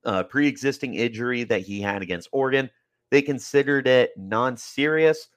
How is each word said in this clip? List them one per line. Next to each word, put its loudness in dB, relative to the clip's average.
uh, -2
pre-existing -2
injury -4
that -2
he -10
had -4
against -8
Oregon. 0
They 6
considered 0
it 4
non-serious 0